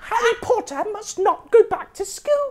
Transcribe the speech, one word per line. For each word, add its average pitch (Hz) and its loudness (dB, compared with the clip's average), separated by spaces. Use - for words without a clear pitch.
Harry 466 0
Potter 320 -4
must 415 -12
not 381 0
go 466 8
back - -4
to 403 -8
school. - -2